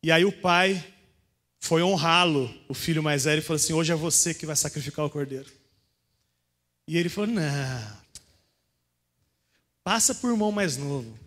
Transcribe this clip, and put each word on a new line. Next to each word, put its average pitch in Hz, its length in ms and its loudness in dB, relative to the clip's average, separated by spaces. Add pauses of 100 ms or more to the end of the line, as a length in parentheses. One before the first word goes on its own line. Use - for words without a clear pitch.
E 156 80 2
aí 165 140 6
o 196 80 2
pai 180 500 2 (760)
foi 165 220 2
honrá-lo, 165 680 2 (140)
o 135 80 -10
filho 156 280 -2
mais 147 220 0
velho, 151 160 2
e - 20 -8
falou 160 140 -2
assim, 156 180 0
"Hoje 165 180 0
é - 20 2
você 160 380 0
que 156 140 -8
vai 151 100 -4
sacrificar 147 480 -4
o 139 60 -2
cordeiro." 135 400 -8 (1400)
E 160 80 -2
ele 170 120 2
falou, 208 220 -4
"Não, 135 720 -4 (1800)
passa 220 320 2
pro 240 160 -2
irmão 214 200 2
mais 196 260 -2
novo 131 500 -8